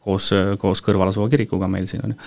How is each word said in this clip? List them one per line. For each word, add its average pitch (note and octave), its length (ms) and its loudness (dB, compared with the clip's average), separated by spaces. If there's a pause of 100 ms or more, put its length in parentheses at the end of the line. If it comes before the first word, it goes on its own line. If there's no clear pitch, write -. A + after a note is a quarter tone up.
koos, F#2+ 300 0
äh, G2 240 2
koos F#2+ 240 0
kõrval G2 280 2
asuva G#2 200 -2
kirikuga G2+ 400 0
meil F#2+ 180 -2
siin - 160 -8
on G#2+ 80 -4
ju. A2+ 140 -6